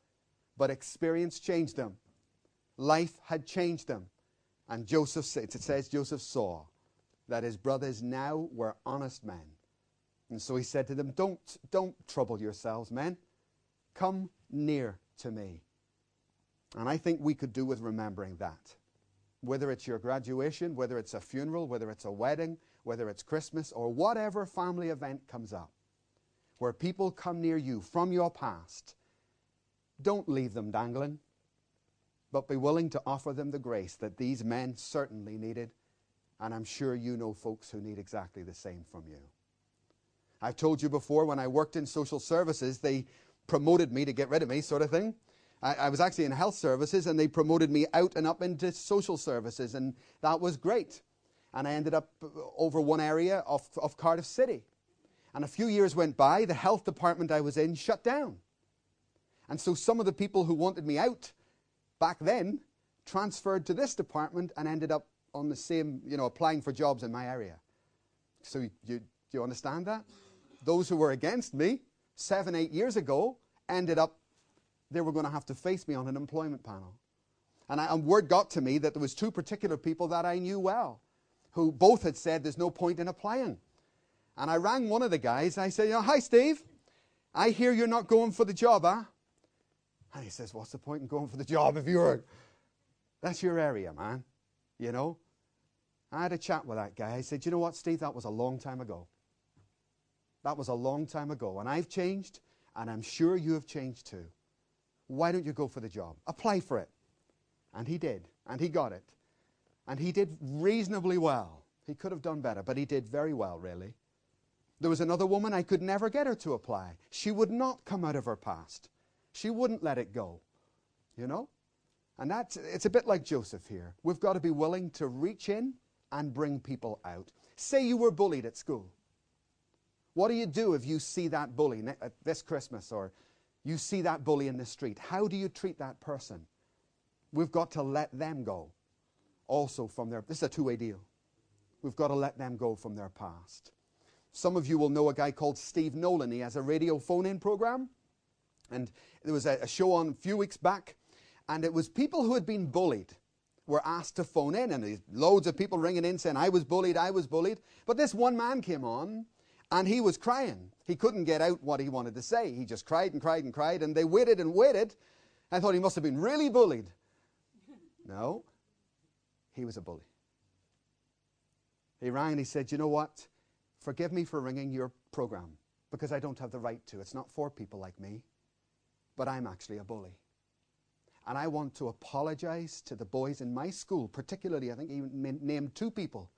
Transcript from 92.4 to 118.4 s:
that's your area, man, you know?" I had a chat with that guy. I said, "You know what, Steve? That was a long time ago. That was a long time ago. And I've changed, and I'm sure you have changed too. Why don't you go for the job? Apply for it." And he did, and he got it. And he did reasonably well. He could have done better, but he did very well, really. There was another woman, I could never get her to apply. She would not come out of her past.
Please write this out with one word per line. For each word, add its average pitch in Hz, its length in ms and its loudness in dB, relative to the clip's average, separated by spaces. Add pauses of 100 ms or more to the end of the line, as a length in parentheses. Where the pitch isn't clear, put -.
that's 170 220 -4
your 170 160 2
area, 107 340 0
man, 107 300 -6 (560)
you 120 120 -4
know?" 147 260 -2 (920)
I 156 120 -4
had 175 100 -2
a 175 40 -2
chat 165 280 -2
with 113 120 -6
that 101 180 -6
guy. 113 200 -6
I 131 60 -4
said, 131 240 -6
"You 170 60 -2
know 170 80 2
what, 170 160 0
Steve? 165 240 -2
That 151 160 -6
was 123 100 -10
a 110 40 -6
long 123 280 -2
time 127 240 -10
ago. 90 260 -12 (1400)
That 147 140 -2
was 139 120 -6
a 127 40 0
long 135 320 -2
time 147 240 -6
ago. 104 300 -6
And 113 100 -6
I've 160 180 0
changed, 190 520 -4 (360)
and 113 140 -8
I'm 110 140 -6
sure 170 340 2
you 160 160 0
have 156 140 -4
changed 131 400 -10
too. 90 180 -14 (800)
Why 156 260 0
don't 180 140 -2
you 147 80 -4
go 143 140 -4
for 120 140 -12
the 110 80 -8
job? 87 360 -10
Apply 202 360 0
for 123 180 -2
it." 85 100 -8 (840)
And 117 120 -10
he 165 120 -4
did, 107 280 -6 (200)
and 131 120 -8
he 170 100 0
got 147 220 0
it. 92 120 -14 (800)
And 135 140 -6
he 170 140 -2
did 165 260 0
reasonably 180 800 0
well. 120 480 0 (200)
He 151 80 -8
could 190 200 -8
have 156 80 -8
done 156 180 -6
better, 110 240 -4
but 127 140 -4
he 143 80 -2
did 131 200 -2
very 147 280 -2
well, 95 260 -4
really. 90 360 -12 (840)
There 165 100 2
was 165 120 2
another 175 240 2
woman, 202 260 2
I 185 100 2
could 175 200 2
never 196 280 2
get 277 160 2
her 240 100 2
to - 180 -4
apply. 95 420 -4 (140)
She - 220 -4
would 214 200 2
not 254 320 0
come 185 220 -2
out 151 100 0
of 131 80 -2
her 110 140 -2
past. - 500 -12 (460)